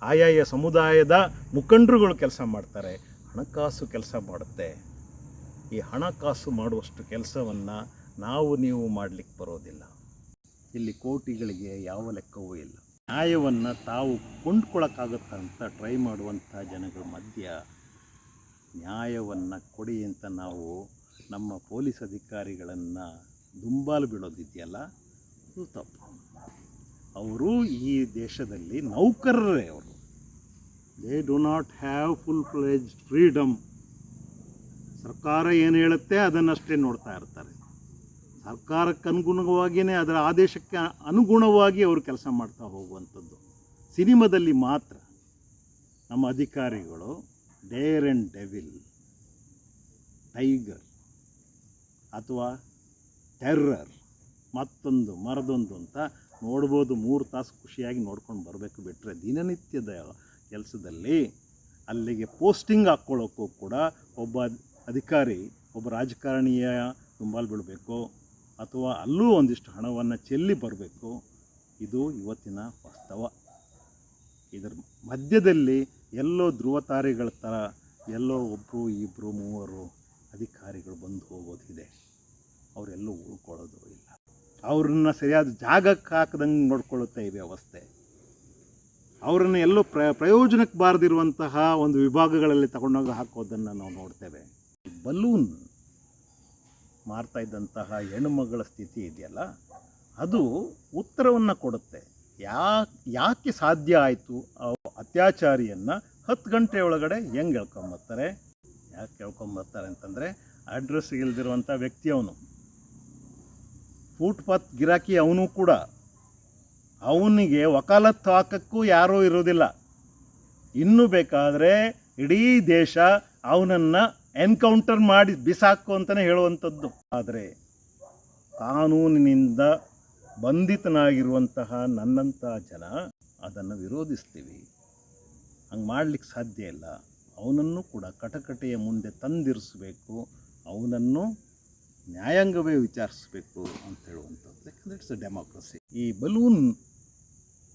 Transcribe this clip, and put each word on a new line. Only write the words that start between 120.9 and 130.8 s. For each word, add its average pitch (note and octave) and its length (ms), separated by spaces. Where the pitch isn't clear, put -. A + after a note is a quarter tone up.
ಬೇಕಾದ್ರೆ E3+ 960
ಇಡೀ G#3+ 500
ದೇಶ E3 300
ಅವನನ್ನ E3+ 520
ಎನ್‌ಕೌಂಟರ್ A3 640
ಮಾಡಿ G3 360
ಬಿಸಾಕು G3 580
ಅಂತಾನೆ G3 280
ಹೇಳುವಂಥದ್ದು. E3+ 800
ಆದ್ರೆ A2+ 380
ಕಾನೂನಿನಿಂದ C#3+ 1000
ಬಂಧಿತನಾಗಿರುವಂತಹ C3 1500